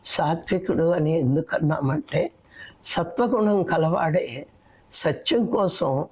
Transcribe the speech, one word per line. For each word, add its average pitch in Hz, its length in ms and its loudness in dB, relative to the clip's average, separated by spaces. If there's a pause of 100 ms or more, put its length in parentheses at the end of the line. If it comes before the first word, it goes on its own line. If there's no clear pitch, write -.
సాత్వికుడు 170 760 0
అని 165 360 2
ఎందుకన్నామంటే, 147 1120 0 (540)
సత్వగుణం 208 800 0
కలవాడే 160 840 0 (460)
సత్యం - 520 0
కోసం 175 680 0